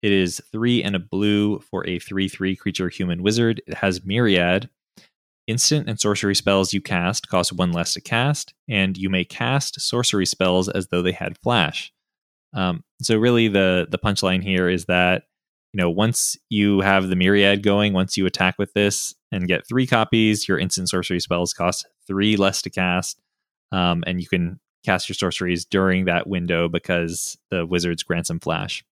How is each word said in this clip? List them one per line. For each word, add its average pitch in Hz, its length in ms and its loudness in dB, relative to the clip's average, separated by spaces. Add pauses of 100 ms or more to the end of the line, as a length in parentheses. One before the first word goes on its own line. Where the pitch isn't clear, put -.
It 104 100 2
is 92 300 0 (100)
three 120 300 0
and 101 140 -2
a - 20 -2
blue 104 640 0
for - 260 -8
a 90 140 -4
three 98 280 -4
three 95 280 -4
creature 92 320 -4
human 90 340 -4
wizard. 113 440 2
It 76 80 -10
has 92 300 -2
Myriad. 98 640 2 (800)
Instant 113 420 0
and 113 120 -4
sorcery 101 340 2
spells 98 380 2
you 98 80 -2
cast 90 480 -2
cost 90 240 0
one 90 200 0
less 85 220 -2
to - 60 -10
cast, 131 520 -2 (160)
and 95 300 0
you 95 100 -2
may 92 160 0
cast 127 560 -4
sorcery 107 460 0
spells 92 420 2
as 95 200 -4
though 87 140 -2
they 90 100 0
had - 260 -8
flash. 98 540 -2 (600)
Um, 90 300 -4 (180)
so 113 160 0
really 117 320 4
the, 92 400 2
the 90 100 -4
punchline 95 440 0
here 92 260 0
is 90 180 -2
that, 90 360 2 (500)
you 101 60 -6
know, 90 120 2
once 104 460 0 (120)
you 101 320 4
have 95 280 2
the 92 80 0
Myriad 101 460 4
going, 104 300 2
once 92 240 0
you 98 100 0
attack 92 320 0
with 101 140 -4
this - 420 0 (160)
and 90 160 -4
get 90 220 0
three 127 180 0
copies, 110 640 2
your 92 100 2
instant 90 300 -2
sorcery 90 320 -2
spells 87 320 -2
cost - 340 -2 (200)
three 104 300 2
less 98 260 2
to - 80 -8
cast, 90 500 -4 (520)
um, 87 340 0
and 90 140 -4
you 85 80 -10
can 87 320 -2 (240)
cast - 240 0
your - 60 -6
sorceries 90 500 -2
during 92 400 2
that 87 240 0
window 87 400 0
because 85 680 -4 (140)
the 87 160 -2
wizards 87 380 -2
grant 85 240 -4
some 82 100 -6
flash. - 540 -6